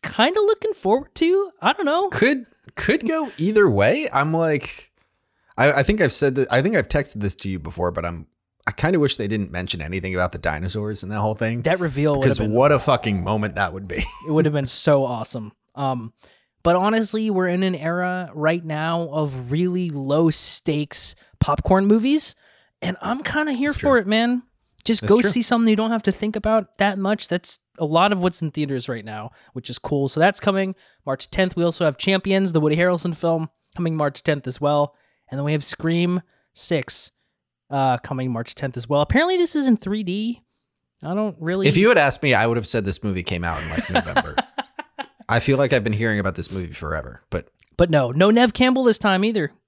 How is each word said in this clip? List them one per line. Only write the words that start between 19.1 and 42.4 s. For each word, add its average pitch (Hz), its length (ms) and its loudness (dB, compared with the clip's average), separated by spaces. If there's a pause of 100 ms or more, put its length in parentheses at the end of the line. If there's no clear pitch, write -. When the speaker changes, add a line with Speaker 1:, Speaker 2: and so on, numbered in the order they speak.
Speaker 1:
really 180 400 0
low 147 400 2
stakes - 840 -4 (240)
popcorn 185 460 4
movies, 233 500 2 (460)
and 185 200 -6
I'm 254 220 -4
kinda 302 300 -2
here 269 160 0
Speaker 2:
That's 285 100 -4
Speaker 1:
for 285 140 2
Speaker 2:
true. 233 80 6
Speaker 1:
it, 185 60 -6
man. 233 340 2 (420)
Just 226 180 0
Speaker 2:
That's 107 120 -2
Speaker 1:
go 240 80 6
Speaker 2:
true. 208 100 2
Speaker 1:
see 240 120 0
something 233 260 2
you 214 60 6
don't 220 160 0
have 226 120 -2
to 202 80 2
think 214 240 -4
about 214 440 0
that 196 200 0
much. 202 280 -2
That's - 300 -6 (220)
a 165 60 -2
lot 170 260 4
of 185 100 0
what's 180 220 0
in 156 80 -4
theaters 139 360 -4
right 117 180 -8
now, 107 260 -10 (220)
which 123 160 -12
is 123 100 -8
cool. 139 280 -2
So 151 120 -4
that's 190 200 4
coming 190 360 0 (320)
March 135 240 -4
tenth. 185 240 0
We 170 80 0
also 170 220 0
have 143 120 2
Champions, 190 560 0
the 160 80 4
Woody 151 160 2
Harrelson 175 380 0
film, 165 340 0 (260)
coming 165 220 -2
March 147 260 -2
tenth 143 240 -2
as 131 140 -8
well. 147 340 2 (340)
And 135 100 -6
then 143 60 -2
we 147 80 0
have 147 100 -2
Scream 175 580 0 (320)
six, - 560 -4 (600)
uh, 135 260 0
coming 127 340 -6
March 117 220 -6
tenth 131 240 -8
as 113 100 -10
well. 143 140 2
Apparently 339 360 2
this 349 180 0
is 285 120 0
in 233 100 6
three 208 260 -6
D. 214 400 -6 (600)
I 165 120 -6
don't 208 240 -2
really 175 280 0
Speaker 2:
If 147 100 4
you 208 120 6
had 233 80 6
asked 143 240 2
me, 131 140 4
I 107 100 4